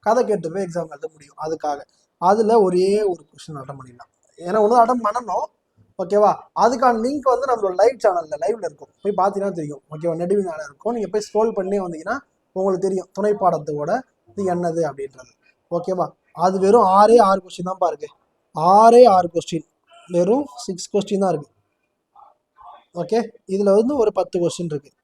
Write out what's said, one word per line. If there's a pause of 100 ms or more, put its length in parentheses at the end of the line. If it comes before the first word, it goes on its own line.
கதை
கேட்டு
போய்
எக்ஸாம்
எழுத
முடியும்,
அதுக்காக. (500)
அதுல
ஒரே (220)
ஒரு
கொஸ்டின்
அட்டன்
பண்ணிடலாம், (360)
ஏன்னா
ஒண்ணு
அட்டன்
பண்ணணும், (560)
ஓகேவா? (320)
அதுக்கான
லிங்க்
வந்து
நம்மளோட
லைவ்
சேனல்ல,
லைவ்ல
இருக்கும், (140)
போய்
பார்த்தீங்கன்னா
தெரியும், (120)
ஓகேவா?
நெடுவினால
இருக்கும்,
நீங்க
போய்
ஸ்க்ரோல்
பண்ணி
வந்தீங்கன்னா (400)
உங்களுக்கு
தெரியும் (100)
துணைப்பாடத்தோட (420)
இது
என்னது
அப்படின்றது, (460)
ஓகேவா? (360)
அது (100)
வெறும் (120)
ஆறே (120)
ஆறு
கொஸ்டின்
தான்
பாருங்க, (600)
ஆறே (140)
ஆறு
கொஸ்டின், (520)
வெறும் (200)
சிக்ஸ்
கொஸ்டின்
தான்
இருக்கு, (1500)
ஓகே? (360)
இதுல
வந்து (100)
ஒரு
பத்து
கொஸ்டின்
இருக்கு. (120)